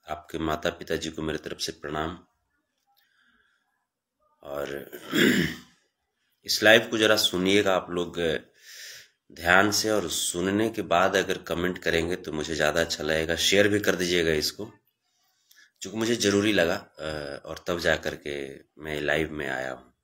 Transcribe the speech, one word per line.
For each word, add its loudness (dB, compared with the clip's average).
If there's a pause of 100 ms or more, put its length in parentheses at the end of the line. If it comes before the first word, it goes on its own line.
आपके -10
माता -2
पिता -8
जी -6
को -10
मेरे -4
तरफ -12
से -8
प्रणाम। -6 (2250)
और -10 (220)
<clears throat> 2 (920)
इस -2
लाइव 8
को -4
जरा 6
सुनिएगा 2
आप -2
लोग -2 (920)
ध्यान 4
से, 0
और 0
सुनने 0
के -8
बाद 2
अगर 2
कमेंट -4
करेंगे 0
तो -10
मुझे -6
ज़्यादा 2
अच्छा -2
लगेगा। 0
शेयर 4
भी 2
कर 2
दीजिएगा 0
इसको, -2 (1160)
क्योंकि -10
मुझे 2
ज़रूरी 4
लगा, 4
अ, -8
और -12
तब -2
जा 2
कर -6
के -10 (180)
मैं -6
लाइव -2
में -6
आया -6
हूँ। -16 (100)